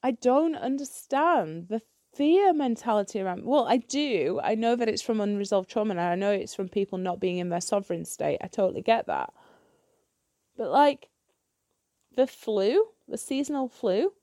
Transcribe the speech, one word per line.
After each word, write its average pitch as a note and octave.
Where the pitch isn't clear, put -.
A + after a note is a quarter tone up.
I -
don't C#4
understand C4+
the A3
fear F4
mentality A3+
around, F#3
well, B3+
I A#3
do. A#3
I -
know A3+
that A#3+
it's -
from A3
unresolved G3+
trauma, G#3+
and F3
I F3
know G3+
it's -
from F#3+
people G3
not F#3
being F3+
in F3+
their F3
sovereign F3+
state. D3
I -
totally F#3+
get -
that. C2+
But, G#3
like, C#4+
the C4
flu, A3+
the -
seasonal C4+
flu A#3